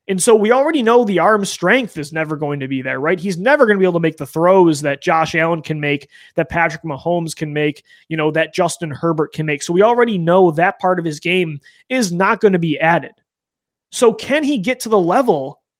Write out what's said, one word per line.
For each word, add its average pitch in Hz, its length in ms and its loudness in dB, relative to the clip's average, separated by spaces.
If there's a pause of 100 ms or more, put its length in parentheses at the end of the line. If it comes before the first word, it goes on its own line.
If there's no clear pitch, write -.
And 190 140 -2
so 226 140 4
we 214 160 2
already 277 300 2
know 240 220 4
the 202 140 0
arm 202 260 2
strength 190 540 -2
is 143 140 -12
never 156 240 -4
going 147 240 -4
to 135 80 -8
be 135 120 -4
there, 131 200 -6
right? 165 180 0
He's 170 200 -6
never 262 280 4
gonna 208 140 2
be 190 40 4
able 180 100 2
to 170 60 0
make 160 180 -2
the 139 80 -10
throws 170 560 4
that 139 200 -4
Josh 165 320 0
Allen 165 280 0
can 156 180 -6
make, 147 280 -4 (280)
that 165 120 -2
Patrick 165 360 -2
Mahomes 165 500 -4
can 151 180 -8
make, 151 320 -4 (240)
you 160 80 -6
know, 156 140 0
that 156 240 -2
Justin 170 360 -2
Herbert 156 420 -2
can 156 140 -6
make. 147 180 -4
So - 80 -6
we 180 100 2
already 240 340 2
know 175 360 4
that 175 260 0
part 185 220 0
of 165 40 -8
his 151 140 -6
game 170 420 -4 (280)
is 240 240 -2
not 190 280 0
gonna 190 180 4
be 160 200 -2
added. 160 360 0 (760)
So 240 220 2
can 302 320 -2
he 277 140 0
get 240 220 -4
to - 80 -10
the 214 100 2
level 175 600 0 (200)